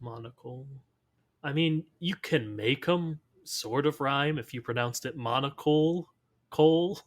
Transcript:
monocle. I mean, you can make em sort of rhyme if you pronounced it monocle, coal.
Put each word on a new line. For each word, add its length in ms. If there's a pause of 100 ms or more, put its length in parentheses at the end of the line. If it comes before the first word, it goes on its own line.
monocle. 640 (760)
I 100
mean, 300 (160)
you 160
can 400
make 340
em 300 (240)
sort 420
of 140
rhyme 380
if 160
you 80
pronounced 440
it 120
monocle, 920 (400)
coal. 580